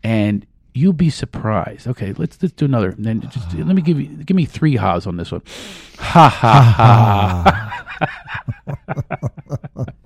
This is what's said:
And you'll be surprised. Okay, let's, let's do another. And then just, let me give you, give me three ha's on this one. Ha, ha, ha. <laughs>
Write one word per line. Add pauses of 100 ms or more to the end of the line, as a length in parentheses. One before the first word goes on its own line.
And (280)
you'll
be
surprised.
Okay,
let's,
let's
do
another.
And
then (100)
just,
let
me
give
you,
give
me
three
ha's
on
this
one. (560)
Ha,
ha, (2000)
ha.
<laughs>